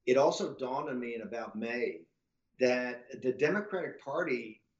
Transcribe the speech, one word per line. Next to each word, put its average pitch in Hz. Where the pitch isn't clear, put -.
it 127
also 151
dawned 135
on 127
me 120
in 113
about 107
May 117
that 123
the 127
Democratic 170
Party, 135